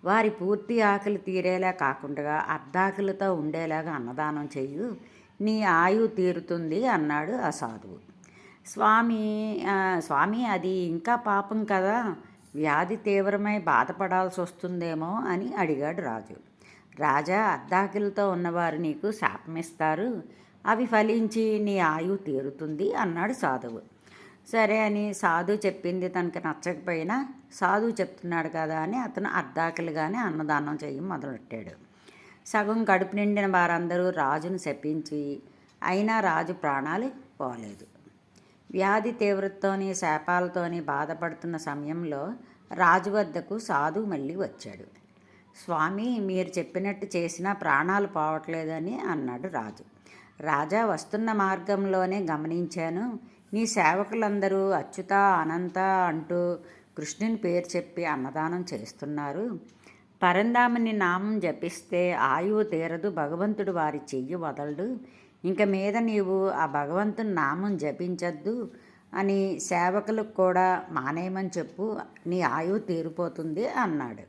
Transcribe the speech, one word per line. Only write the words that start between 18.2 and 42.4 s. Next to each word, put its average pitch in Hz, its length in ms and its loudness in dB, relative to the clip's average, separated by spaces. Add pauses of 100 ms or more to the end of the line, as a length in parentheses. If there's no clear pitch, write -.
ఉన్నవారు 175 460 0
నీకు 160 340 -2
శాపమిస్తారు, 165 1120 -2 (440)
అవి 226 200 2
ఫలించి 220 720 2
నీ 202 200 2
ఆయువు 165 380 2
తీరుతుంది" 156 760 -4
అన్నాడు 185 380 0
సాధువు. 127 460 -2 (760)
సరే 220 260 4
అని 208 360 0
సాధువు 185 520 2
చెప్పింది 180 420 -2
తనకు 175 300 -2
నచ్చకపోయినా 170 880 -4 (240)
సాధువు 208 380 2
చెప్తున్నాడు 175 580 -2
కదా 160 320 -2
అని 190 180 -2
అతను 208 300 -4
అర్ధాకలిగానే 165 920 -2
అన్నదానం 156 680 0
చేయడం 147 240 -6
మొదలెట్టాడు. 120 640 -8 (760)
సగం 220 380 0
కడుపు 190 320 4
నిండిన 202 300 2
వారందరూ 175 640 2
రాజును 156 460 0
శపించి, 147 840 -4 (420)
అయినా 208 360 0
రాజు 165 320 0
ప్రాణాలు 160 580 -2 (300)
పోలేదు. 113 460 -8 (840)
వ్యాధి 202 400 2
తీవ్రతతోని 196 840 0
శాపాలతోని 175 840 0
బాధపడుతున్న 160 760 -4
సమయంలో 151 760 -6 (420)